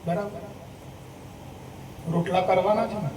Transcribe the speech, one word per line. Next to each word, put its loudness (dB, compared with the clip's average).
બરાબર? -2
રોટલા 4
કરવાના 6
છે -4
ને 0